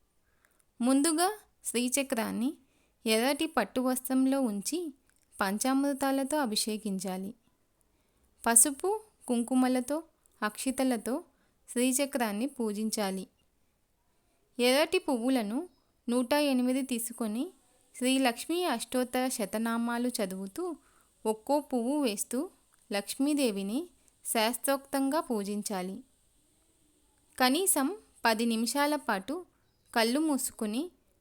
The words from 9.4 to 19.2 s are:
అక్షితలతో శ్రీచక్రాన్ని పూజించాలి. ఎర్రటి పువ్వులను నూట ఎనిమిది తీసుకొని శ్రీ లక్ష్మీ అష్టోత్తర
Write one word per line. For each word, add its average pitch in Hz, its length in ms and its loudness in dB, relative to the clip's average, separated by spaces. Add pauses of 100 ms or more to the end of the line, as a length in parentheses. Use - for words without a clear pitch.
అక్షితలతో 254 800 -2 (460)
శ్రీచక్రాన్ని 247 800 0
పూజించాలి. 214 800 -2 (1300)
ఎర్రటి 285 400 4
పువ్వులను 254 720 0 (400)
నూట 247 240 2
ఎనిమిది 269 480 2
తీసుకొని 240 720 -4 (460)
శ్రీ 262 200 2
లక్ష్మీ 269 460 0
అష్టోత్తర 254 640 0